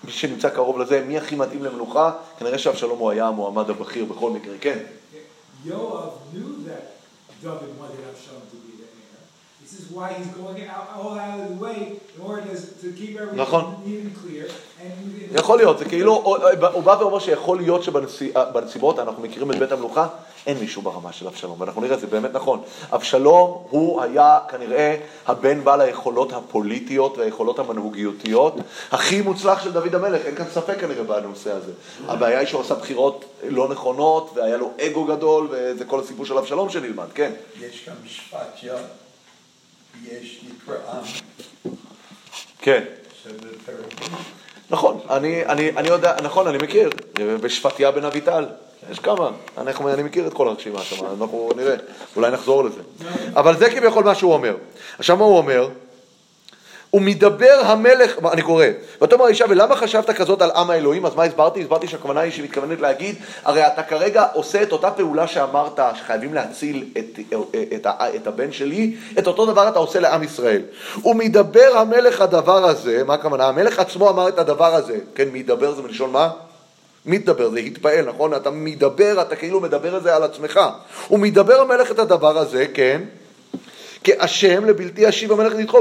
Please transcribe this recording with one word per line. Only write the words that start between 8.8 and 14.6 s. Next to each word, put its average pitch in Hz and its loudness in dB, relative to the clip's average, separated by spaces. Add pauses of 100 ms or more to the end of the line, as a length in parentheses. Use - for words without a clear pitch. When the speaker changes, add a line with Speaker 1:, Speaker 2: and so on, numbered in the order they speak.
Speaker 2:
This 190 -20
is 160 -20
why 185 -12
he's 180 -12 (100)
going 190 -16 (140)
out, 196 -14 (100)
all 208 -12
out 202 -12
of 185 -12
the 180 -12
way 220 -12 (360)
in 165 -20
order 202 -12
to, 185 -12 (260)
to 180 -14 (120)
keep 208 -14
everything 208 -10
Speaker 1:
נכון. 170 -4
Speaker 2:
neat 208 -10
and 196 -14
clear. 156 -16 (340)